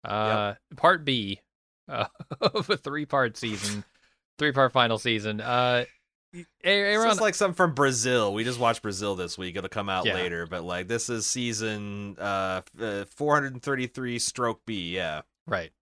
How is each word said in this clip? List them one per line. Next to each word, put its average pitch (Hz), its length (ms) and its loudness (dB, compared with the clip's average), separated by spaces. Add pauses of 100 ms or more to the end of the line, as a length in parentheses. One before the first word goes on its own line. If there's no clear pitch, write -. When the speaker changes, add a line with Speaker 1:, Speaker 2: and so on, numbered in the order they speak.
Speaker 1:
Uh, 107 500 2 (160)
Speaker 2:
Yep. 147 80 -18
Speaker 1:
part 170 260 6
B, 110 360 0 (480)
uh, 113 160 -2 (200)
<laughs> - 160 -10
of 139 300 0
a 185 60 4
three-part 139 600 0
season, 104 460 -4 (560)
three-part 135 320 4
final 117 260 4
season. 107 440 0
Uh, 123 460 2 (460)
A-, 175 120 -14 (180)
Aaron 202 460 2
Speaker 2:
This 214 80 4
is 208 40 -2
like 214 140 2
something 190 220 0
from 170 180 4
Brazil. 123 580 4
We 110 120 -2
just 120 160 -4
watched 117 220 2
Brazil 101 340 -2
this 87 200 -6
week. 92 200 -6
It'll 92 120 -6
come 101 200 -6
out 92 180 0
Speaker 1:
Yeah. 98 80 2
Speaker 2:
later, 87 320 -4
but, 87 160 -8
like, 90 240 -6
this 117 240 -2
is 110 160 -2
season, 104 920 -4
uh, 95 440 -2 (160)
f-, - 40 -14
uh, 101 260 -4
four 147 280 0
hundred 135 260 0
thirty-three 127 600 -4
stroke 117 460 -2
B, 90 280 -4
yeah. 78 280 -2 (260)
Speaker 1:
Right. 85 340 -2